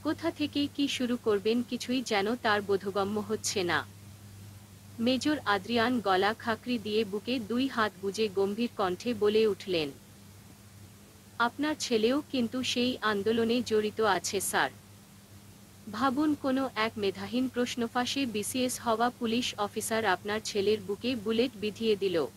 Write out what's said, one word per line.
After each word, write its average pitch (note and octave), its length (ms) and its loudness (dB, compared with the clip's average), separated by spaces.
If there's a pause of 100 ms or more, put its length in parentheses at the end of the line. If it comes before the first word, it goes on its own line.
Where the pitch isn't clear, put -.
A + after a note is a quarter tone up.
কোথা D#4+ 280 -2
থেকে D4 440 -2
কি C#4+ 120 0
শুরু B3 300 -2
করবেন A3 460 2
কিছুই B3 380 -2
যেন G#3+ 340 0
তার G#3 260 2
বোধগম্য G3 580 0
হচ্ছে G#3 440 -2
না। D#3 220 2 (1120)
মেজর C4 460 2
আদ্রিয়ান A3+ 540 2
গলা G3 340 4
খাঁকরি A#3 440 -2
দিয়ে G#3+ 260 0
বুকে G#3+ 360 -2
দুই A#3 280 0
হাত A#3 240 0 (100)
গুজে G3 260 0
গম্ভীর G3+ 500 0
কণ্ঠে F#3+ 360 -2
বলে G#3+ 340 4
উঠলেন, F3 440 -2 (1500)
"আপনার C#4 400 0
ছেলেও A#3+ 420 2 (100)
কিন্তু B3 320 -2
সেই B3 380 0
আন্দোলনে A3+ 640 2
জড়িত G#3+ 360 0
আছে, G3 400 2
স্যার। D#3+ 280 0 (1200)
ভাবুন, C4+ 420 2
কোনো C4+ 420 0
এক A3 220 2
মেধাহীন G3+ 520 -2
প্রশ্নফাঁসে B3 760 -2
বিসিএস B3 560 -2
হওয়া A#3 280 2
পুলিশ A#3+ 480 -2
অফিসার A3 480 -2
আপনার G#3 380 0
ছেলের G#3 380 2
বুকে G#3 340 -2
বুলেট A3+ 400 0
বিধিয়ে G#3 400 0
দিল। F3+ 300 0 (120)